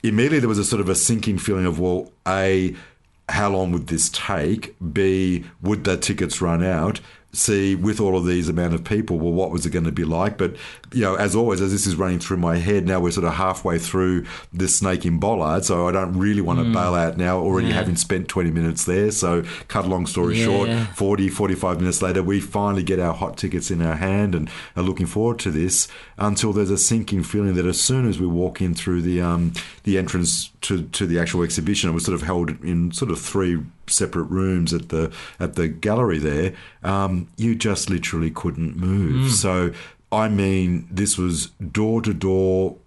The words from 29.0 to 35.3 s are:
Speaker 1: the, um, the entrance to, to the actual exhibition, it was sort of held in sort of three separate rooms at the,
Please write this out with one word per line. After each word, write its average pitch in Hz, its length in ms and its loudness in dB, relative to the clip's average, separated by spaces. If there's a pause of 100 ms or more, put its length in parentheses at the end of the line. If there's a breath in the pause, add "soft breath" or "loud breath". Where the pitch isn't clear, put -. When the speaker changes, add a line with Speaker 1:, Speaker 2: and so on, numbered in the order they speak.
Speaker 1:
the, 90 180 0
um, 85 340 2 (320 loud breath)
the 98 120 2
entrance 87 540 -2 (100)
to, 90 300 -2
to 98 160 -2
the 85 100 2
actual 87 240 0
exhibition, 87 480 0
it 82 40 0
was 82 120 -2
sort 95 80 0
of 85 80 -2
held 85 320 -2 (100)
in 85 280 0
sort 120 180 -4
of 80 100 -2
three 90 380 0 (300)
separate 85 360 0
rooms 92 500 0
at 80 160 -4
the, 80 220 -2 (300 loud breath)